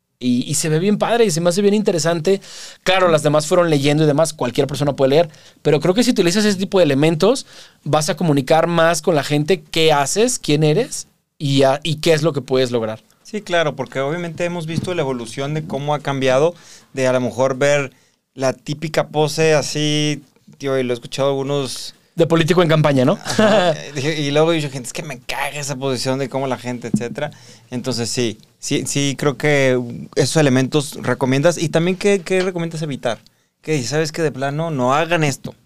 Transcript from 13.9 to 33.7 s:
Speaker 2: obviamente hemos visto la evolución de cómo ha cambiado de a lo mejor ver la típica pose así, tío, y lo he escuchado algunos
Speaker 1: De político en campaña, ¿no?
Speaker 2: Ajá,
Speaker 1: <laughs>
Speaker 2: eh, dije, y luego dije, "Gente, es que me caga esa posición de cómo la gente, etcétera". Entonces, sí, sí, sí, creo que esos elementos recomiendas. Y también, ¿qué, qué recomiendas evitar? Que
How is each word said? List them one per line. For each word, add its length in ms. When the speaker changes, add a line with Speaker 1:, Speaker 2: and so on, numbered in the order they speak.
Speaker 2:
obviamente 460
hemos 200
visto 300
la 80
evolución 500
de 140
cómo 260
ha 60
cambiado 560
de 140
a 60
lo 80
mejor 360
ver 340
la 180
típica 560
pose 440
así, 720
tío, 220
y 40
lo 100
he 20
escuchado 340
algunos 680
Speaker 1:
De 120
político 340
en 80
campaña, 360
¿no? 80
Speaker 2:
Ajá, 480
Speaker 1:
<laughs> 40
Speaker 2:
eh, 200
dije, 260
y 100
luego 200
dije, 180
"Gente, 180
es 60
que 100
me 160
caga 400
esa 160
posición 440
de 100
cómo 180
la 120
gente, 340
etcétera". 380
Entonces, 380
sí, 280
sí, 260
sí, 320
creo 200
que 420
esos 220
elementos 640
recomiendas. 560
Y 120
también, 280
¿qué, 260
qué 180
recomiendas 420
evitar? 340
Que 100